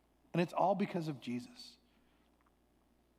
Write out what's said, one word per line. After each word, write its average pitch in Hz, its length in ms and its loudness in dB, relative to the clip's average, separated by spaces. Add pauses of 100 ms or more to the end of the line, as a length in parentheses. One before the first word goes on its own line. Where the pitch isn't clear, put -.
(340)
And 165 80 4
it's 170 120 0
all 180 220 4
because 180 320 0
of 139 140 -6
Jesus. - 560 -8 (1400)